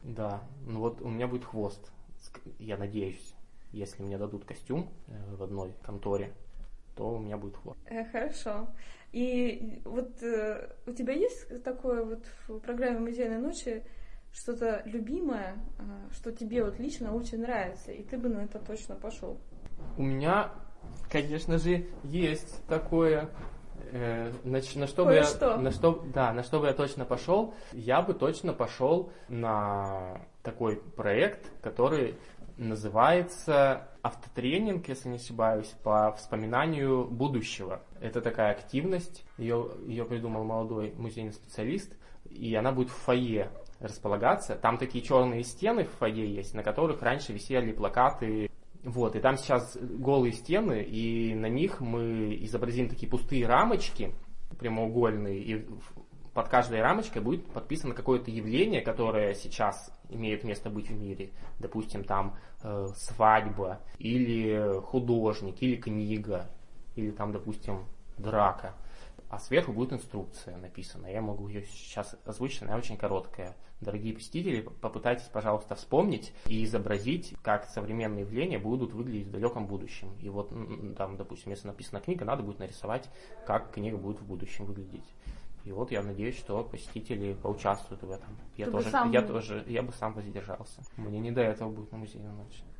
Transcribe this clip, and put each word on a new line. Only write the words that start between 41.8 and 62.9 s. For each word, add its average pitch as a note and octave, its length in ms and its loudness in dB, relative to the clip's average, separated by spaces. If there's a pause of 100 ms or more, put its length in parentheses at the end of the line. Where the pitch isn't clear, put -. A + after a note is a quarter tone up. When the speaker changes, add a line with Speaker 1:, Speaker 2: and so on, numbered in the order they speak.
Speaker 1:
и A2+ 260 -2
она A#2 180 4
будет B2+ 180 2
в - 60 -10
фойе A#2 540 2 (300)
располагаться. A2 760 2
Там A#2 220 4
такие B2+ 260 -2
чёрные B2 400 6
стены G#3+ 400 2
в - 80 -4
фойе A2 400 0
есть, - 220 -4
на G#2+ 80 -2
которых C#3+ 400 2
раньше A#2+ 300 2
висели A#2 400 2
плакаты. A2 800 4 (340)
Вот, A#2 300 2
и G#2 60 0
там C3+ 160 6
сейчас - 440 2
голые B2+ 520 4
стены, D#3+ 500 2
и A2+ 520 0
на A2 120 0
них C3+ 340 0
мы A2+ 640 0
изобразим A#2 440 0
такие - 200 0
пустые B2 380 4
рамочки D3+ 680 6 (460)
прямоугольные, A2+ 840 2
и A2 140 -2 (100)
в-, - 720 -12
под A#2 140 2
каждой A#2 320 6
рамочкой D3+ 420 4
будет C3 240 0
подписано - 480 -2
какое-то B2 380 2
явление, A#2+ 480 2
которое G#2+ 540 2
сейчас - 580 0 (160)
имеет G#2+ 360 -2
место G#2 240 -4
быть G#2 200 -4
в G#2+ 100 0
мире. G2 320 -4 (300)
Допустим, - 440 -2
там, G2 320 2 (280)
э, G2+ 320 -2